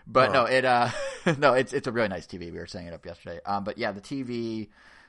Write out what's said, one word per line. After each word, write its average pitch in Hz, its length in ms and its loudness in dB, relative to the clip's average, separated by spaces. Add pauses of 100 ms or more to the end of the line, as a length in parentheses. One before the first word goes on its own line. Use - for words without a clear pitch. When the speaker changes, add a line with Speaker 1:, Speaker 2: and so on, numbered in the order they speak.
Speaker 1:
But 127 200 6
Speaker 2:
Oh. - 40 -2
Speaker 1:
no, 123 120 4
it, 127 180 4
uh, 120 260 4 (360)
<laughs> 160 120 2
no, 143 160 6
it's, 131 200 2
it's 139 120 -2
a 131 60 -4
really 113 160 2
nice 90 200 -6
T 98 100 -12
V. 85 120 -10
We 85 100 -10
were 85 60 -10
setting 87 220 -12
it 85 60 -12
up 80 120 -16
yesterday. 85 400 -14
Um, 101 200 -2
but 104 120 -6
yeah, 110 140 -2
the 101 80 -8
T 135 240 -8
V, 113 460 -6 (400)